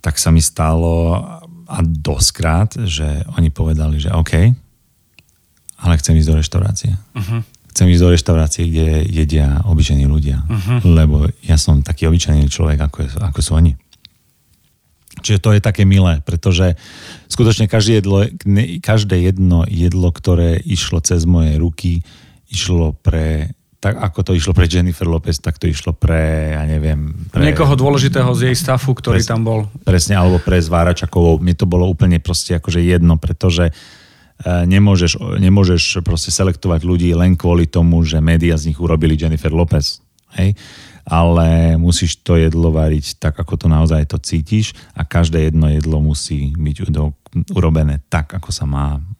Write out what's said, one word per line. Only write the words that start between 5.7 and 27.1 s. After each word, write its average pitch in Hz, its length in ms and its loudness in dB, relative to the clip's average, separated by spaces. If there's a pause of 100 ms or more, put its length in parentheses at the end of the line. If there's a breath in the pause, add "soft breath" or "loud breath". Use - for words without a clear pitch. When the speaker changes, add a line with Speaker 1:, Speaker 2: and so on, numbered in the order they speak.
Speaker 1:
ale 87 160 2
chcem 80 240 2
ísť 76 80 2
do 78 80 2
reštaurácie. 95 560 -2 (240)
Speaker 2:
Mhm. 107 220 -6 (340)
Speaker 1:
Chcem 92 160 2
ísť 87 160 6
do 87 80 6
reštaurácie, 82 560 0
kde 80 200 0 (200)
jedia 73 560 0
obyčajní 71 400 2
ľudia. 71 400 0
Speaker 2:
Mhm. 107 400 -2
Speaker 1:
Lebo 78 560 4
ja - 160 0
som 76 240 2
taký 80 320 -2
obyčajný 76 400 2
človek, 78 320 -2
ako, 76 160 -4 (240)
ako 76 160 -4
sú - 160 -2
oni. 80 240 4 (1300)
Čiže 104 260 -2
to 107 140 2
je 104 80 4
také 101 240 0
milé, 92 400 4
pretože 87 480 0 (560 loud breath)
skutočne 113 400 2
každé 110 320 2
jedlo, 98 240 2 (180)
ne-, 98 380 0
každé 101 420 0
jedno 92 400 2
jedlo, 90 460 0
ktoré 85 480 0
išlo - 420 -4
cez 85 240 0
moje 82 320 2
ruky, 85 460 -2 (480 loud breath)
išlo 82 480 -2
pre, 78 560 -2 (240)
tak 101 160 -4
ako - 260 -6
to 95 140 -2
išlo 85 240 0
pre 87 80 4
Jennifer 87 400 -2
Lopez, 82 320 -4
tak - 240 -6
to 87 80 -2
išlo 80 240 -4
pre, 78 640 -2
ja 76 80 -4
neviem... 76 480 -2 (160)